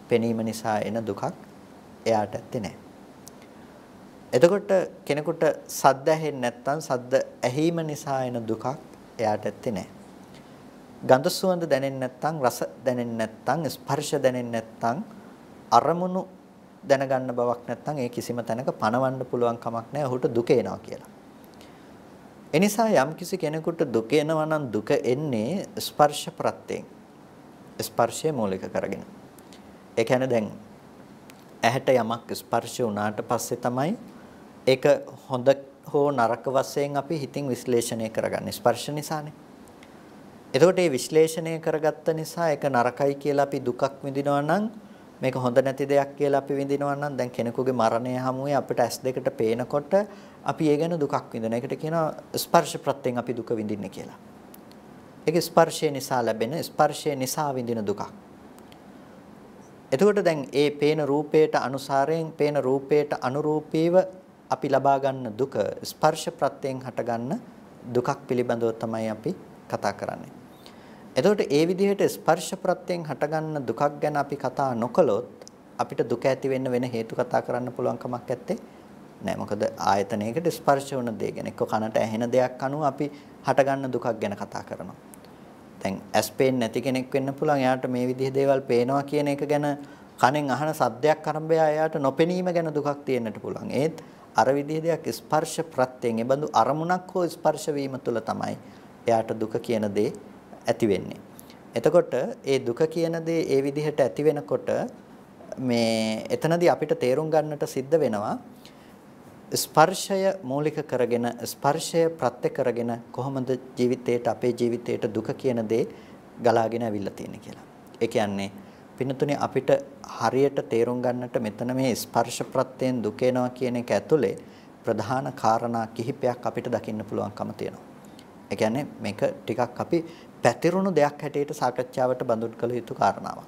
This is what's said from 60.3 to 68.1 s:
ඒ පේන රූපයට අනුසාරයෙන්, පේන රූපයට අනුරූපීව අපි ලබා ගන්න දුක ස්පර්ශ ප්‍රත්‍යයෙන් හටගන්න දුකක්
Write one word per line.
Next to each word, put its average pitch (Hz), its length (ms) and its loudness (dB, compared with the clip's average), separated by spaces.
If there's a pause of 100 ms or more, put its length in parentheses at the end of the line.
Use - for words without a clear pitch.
ඒ 143 200 4
පේන 147 300 2
රූපයට 151 540 4
අනුසාරයෙන්, 139 800 0
පේන 147 240 0
රූපයට 139 640 2
අනුරූපීව 151 760 0 (560)
අපි 135 180 0
ලබා 135 300 6
ගන්න 131 340 -2
දුක 127 240 -2 (260)
ස්පර්ශ 156 480 0
ප්‍රත්‍යයෙන් 135 520 -4
හටගන්න 123 580 -4 (460)
දුකක් 123 380 0